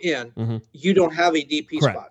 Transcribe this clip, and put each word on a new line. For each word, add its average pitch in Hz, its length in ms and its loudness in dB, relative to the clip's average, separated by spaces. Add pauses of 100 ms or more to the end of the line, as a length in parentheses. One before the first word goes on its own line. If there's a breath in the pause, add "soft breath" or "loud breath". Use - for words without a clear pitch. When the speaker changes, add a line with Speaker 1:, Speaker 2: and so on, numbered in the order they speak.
Speaker 1:
in, 127 300 -4
Speaker 2:
Mm-hmm. 113 240 -4 (180)
Speaker 1:
you 170 180 0
don't 175 220 2
have 170 200 2
a 151 80 0
D 147 200 -4
P 151 180 -6
Speaker 2:
Correct. 117 160 2
Speaker 1:
spot. - 140 -14